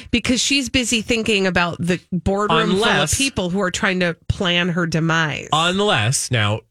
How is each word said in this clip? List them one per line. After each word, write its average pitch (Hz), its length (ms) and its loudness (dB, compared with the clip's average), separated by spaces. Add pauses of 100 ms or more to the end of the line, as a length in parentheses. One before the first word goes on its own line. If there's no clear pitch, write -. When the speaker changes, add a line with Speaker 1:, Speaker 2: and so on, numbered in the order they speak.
(100)
Speaker 1:
because 240 280 0
she's 277 300 0
busy 233 320 0
thinking 214 460 0
about 175 340 0
the 175 180 0 (140)
boardroom 196 600 2
Speaker 2:
Unless 196 200 2
Speaker 1:
full 147 120 2
of 156 80 -4
people 240 380 -2
who 190 120 -2
are 180 80 0
trying 185 300 0
to 175 140 0 (140)
plan 175 400 0
her 175 180 -2
demise. 160 640 0
Speaker 2:
Unless, 165 800 0
now, 107 300 0 (100)